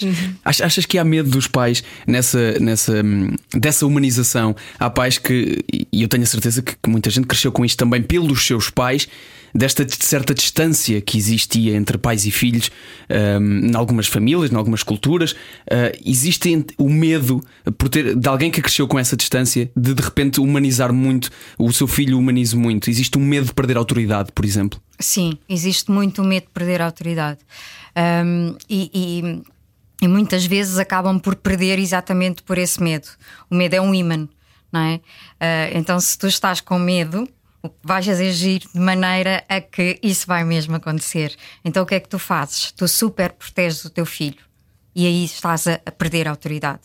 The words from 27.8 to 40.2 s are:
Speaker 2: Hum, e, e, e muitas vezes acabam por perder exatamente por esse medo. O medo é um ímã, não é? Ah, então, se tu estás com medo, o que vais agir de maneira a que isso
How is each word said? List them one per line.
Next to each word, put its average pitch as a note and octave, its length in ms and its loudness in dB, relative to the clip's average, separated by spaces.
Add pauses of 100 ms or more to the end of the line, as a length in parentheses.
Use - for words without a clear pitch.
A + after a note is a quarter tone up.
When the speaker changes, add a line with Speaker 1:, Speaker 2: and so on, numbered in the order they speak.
Speaker 2:
Hum, F3 300 0 (140)
e, F#3+ 240 -4
e, F3 480 -4 (640)
e F#3 40 4
muitas F#3 380 2
vezes F#3+ 320 0
acabam F#3+ 420 0
por F#3+ 160 -2
perder F#3+ 440 0
exatamente F3+ 640 -2
por F#3 160 -4
esse F3+ 220 -2
medo. D#3+ 260 -2 (420)
O F3 60 -2
medo F3+ 200 2
é F#3 60 2
um F#3+ 120 2
ímã, E3 360 -2 (420)
não E3 100 -2
é? E3 200 -2 (380)
Ah, D#3+ 340 -2
então, F3+ 260 0
se - 160 -2
tu - 120 -4
estás F#3+ 340 -2
com F#3 160 -2
medo, F3+ 500 -2 (360)
o E3 60 -10
que - 140 -20
vais F#3 240 -2
agir F#3 540 0 (100)
de F3 80 -4
maneira F#3 720 0
a F#3+ 100 -2
que F3+ 440 -4
isso G3 240 -2